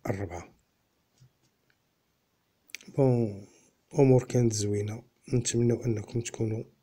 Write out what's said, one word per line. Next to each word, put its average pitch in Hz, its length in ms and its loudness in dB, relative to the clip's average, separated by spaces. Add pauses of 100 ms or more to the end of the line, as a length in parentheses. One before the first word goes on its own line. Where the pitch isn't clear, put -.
الربعه. 92 480 -8 (2500)
بون، 117 500 2 (520)
امور 131 260 6
كانت 120 280 2
زوينه، 104 500 -4 (320)
نتمنوا 120 520 0
انكم 110 340 -4
تكونوا 113 440 -6 (180)